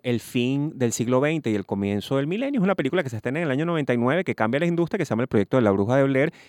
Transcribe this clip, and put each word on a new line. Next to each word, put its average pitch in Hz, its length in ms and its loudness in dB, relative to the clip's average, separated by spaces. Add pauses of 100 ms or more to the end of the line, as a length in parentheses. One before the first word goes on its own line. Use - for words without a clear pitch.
el 120 180 0
fin 135 560 -2
del 120 160 0
siglo 127 280 0
veinte 147 300 0
y 107 40 2
el 98 120 -2
comienzo 101 520 -2
del 139 100 -2
milenio 254 320 -2
es 180 40 2
una 196 100 2
película 156 280 0
que 135 60 -4
se 117 80 -8
estrena 127 240 -4
en 175 60 -2
el 143 40 -2
año 135 140 0
noventa 156 300 0
y - 20 0
nueve, 127 260 2
que 135 120 -2
cambia 117 260 0
la 175 60 0
industria, 170 320 0
que 165 80 0
se - 40 -4
llama 113 120 0
El 131 60 -2
Proyecto 107 280 0
de 127 60 4
la 104 100 4
Bruja 101 240 2
de 139 80 4
Blair, 135 280 0 (160)